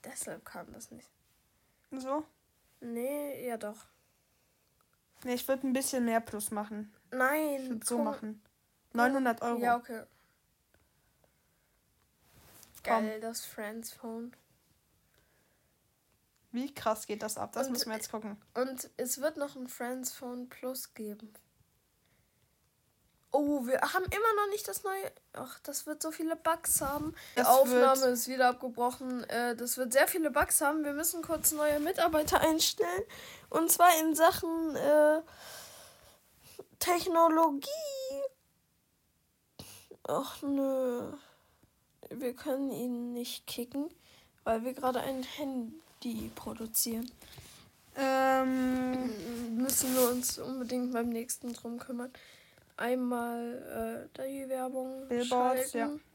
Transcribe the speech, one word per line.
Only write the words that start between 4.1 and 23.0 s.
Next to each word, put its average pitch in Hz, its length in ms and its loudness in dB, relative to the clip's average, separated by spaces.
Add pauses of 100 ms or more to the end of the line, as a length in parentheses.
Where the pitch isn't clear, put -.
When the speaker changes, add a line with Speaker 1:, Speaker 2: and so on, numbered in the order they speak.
Speaker 2:
Nee, 247 120 -2
ich 247 120 -6
würd 269 160 0
ein 269 80 0
bisschen 262 340 0
mehr 226 140 2
Plus 220 320 -6
machen. 208 420 -8 (180)
Speaker 1:
Nein, 277 520 2
Speaker 2:
Ich 262 60 -8
würd 226 160 -6
so 240 100 0
Speaker 1:
komm. 233 100 2
Speaker 2:
machen. 214 360 -6 (500)
Neunhundert 247 500 2
Euro. 240 180 -2
Speaker 1:
Ja, 240 180 4
okay. 240 260 -10 (2750)
Speaker 2:
Komm. 220 220 2
Speaker 1:
Geil, 220 160 -6
das 226 240 -8
Friends 226 480 -10
Phone. 233 400 -10 (2250)
Speaker 2:
Wie 269 220 -4
krass - 340 -2
geht 214 160 -6
das - 140 -6
ab? - 160 -6
Das 262 140 -2
Speaker 1:
Und 254 60 -4
Speaker 2:
müssen 233 160 -4
wir 220 60 -4
jetzt - 160 -10
gucken. 214 240 -8 (200)
Speaker 1:
und 262 420 -4
es 254 240 -4
wird 302 160 -2
noch 285 180 -6
ein 254 140 -10
Friends 254 420 -6
Phone 247 380 -10
Plus - 440 -10
geben. 214 400 -12 (2000)